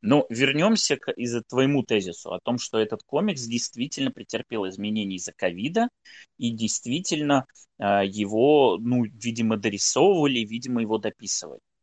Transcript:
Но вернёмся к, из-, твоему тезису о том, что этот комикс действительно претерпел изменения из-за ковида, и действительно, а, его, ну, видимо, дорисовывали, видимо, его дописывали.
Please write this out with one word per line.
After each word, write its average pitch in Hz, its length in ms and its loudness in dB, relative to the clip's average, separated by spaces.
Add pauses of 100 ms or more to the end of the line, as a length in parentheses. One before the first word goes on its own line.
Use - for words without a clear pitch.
Но 135 260 4
вернёмся 143 680 2
к, - 140 -8
из-, 120 360 -4
твоему 135 340 2
тезису 92 520 -2
о 90 100 -8
том, 120 140 -2
что - 200 -4
этот 107 280 -2
комикс 156 400 -2
действительно 120 640 -4
претерпел 110 580 -6
изменения 101 480 -4
из-за 87 180 -10
ковида, 135 540 -2 (500)
и 233 120 -2
действительно, 139 960 -2 (320)
а, 101 260 2
его, 107 760 4
ну, 120 260 2
видимо, 113 520 -2
дорисовывали, 131 840 2
видимо, 117 420 -4
его 110 160 0
дописывали. 95 640 -6 (220)